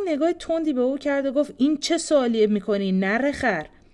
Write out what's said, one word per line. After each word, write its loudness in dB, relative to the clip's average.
نگاه 0
تندی -2
به 0
او 0
کرد -2
و -4
گفت: 0
«این 2
چه 0
سوالیه 2
می‌کنی 0
نره 0
خر؟» -2